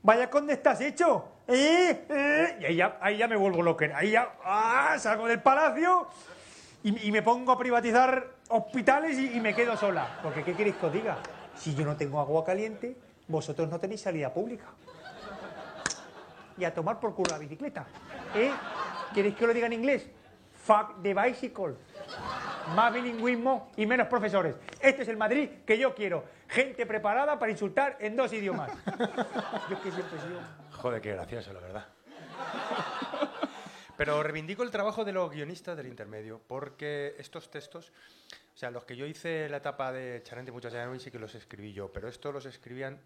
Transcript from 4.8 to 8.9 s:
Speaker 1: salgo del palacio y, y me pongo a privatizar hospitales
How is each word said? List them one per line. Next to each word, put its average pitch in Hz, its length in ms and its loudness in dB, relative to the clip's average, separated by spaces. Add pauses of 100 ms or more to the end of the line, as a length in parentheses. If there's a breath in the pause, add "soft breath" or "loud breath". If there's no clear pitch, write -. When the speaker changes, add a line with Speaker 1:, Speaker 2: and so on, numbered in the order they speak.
Speaker 1:
salgo 220 280 0
del 233 140 2
palacio 311 680 6 (760 loud breath)
y, 214 260 0
y - 20 2
me 208 120 4
pongo 247 300 4
a 247 60 6
privatizar 247 680 4 (240)
hospitales 262 680 4